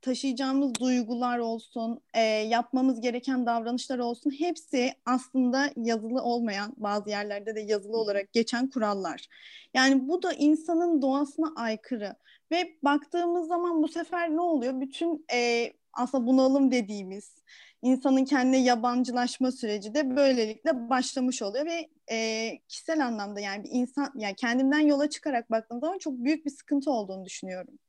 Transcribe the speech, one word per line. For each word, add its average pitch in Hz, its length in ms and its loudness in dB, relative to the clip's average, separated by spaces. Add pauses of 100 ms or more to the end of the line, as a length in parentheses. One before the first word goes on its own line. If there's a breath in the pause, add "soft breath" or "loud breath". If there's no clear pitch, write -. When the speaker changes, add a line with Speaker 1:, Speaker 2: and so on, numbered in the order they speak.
Speaker 1:
taşıyacağımız 262 720 0
duygular 247 580 0
olsun, 226 640 -6 (120)
e, 226 80 2
yapmamız 226 800 0
gereken 247 440 -2
davranışlar 233 540 -2
olsun, 240 400 -2
hepsi 294 540 -2 (120)
aslında 254 720 0
yazılı 226 460 -2
olmayan, 233 560 -2
bazı 208 320 -4
yerlerde 208 460 -6
de 220 40 -4
yazılı 208 340 -2
Speaker 2:
Hı 226 40 0
hı. 226 40 0
Speaker 1:
olarak 202 320 -2
geçen 240 360 0
kurallar. 202 580 -2 (460 loud breath)
Yani 262 340 6
bu 359 160 0
da 359 100 0
insanın 320 680 2
doğasına 277 540 0
aykırı. 220 600 -6 (360 soft breath)
Ve 349 320 -2
baktığımız 339 640 0
zaman 339 360 0
bu 320 40 2
sefer 339 420 -2
ne 311 120 0
oluyor? 262 400 0
Bütün, 302 520 -4
e, 240 400 0 (200)
aslında 247 340 -2
bunalım 262 440 6
dediğimiz, 202 640 -4 (460 loud breath)
insanın 262 440 4
kendine 262 380 4
yabancılaşma 247 880 2
süreci 214 420 -6
de 269 220 0
böylelikle 247 720 2
başlamış 254 520 -2
oluyor 233 240 -2
ve, 330 240 -6 (220)
e, 226 400 -2 (160)
kişisel 311 380 -2
anlamda 208 340 -6
yani 202 240 -6
bir - 80 -14
insan, 254 440 -2
yani 208 200 -6
kendimden 269 440 2
yola 294 300 4
çıkarak 254 420 -4
baktığım 226 280 -4
zaman 330 180 -4
çok 311 160 -6
büyük 294 320 -2
bir 277 60 -4
sıkıntı 285 400 -2
olduğunu 190 340 -4
düşünüyorum. 185 480 -12 (160)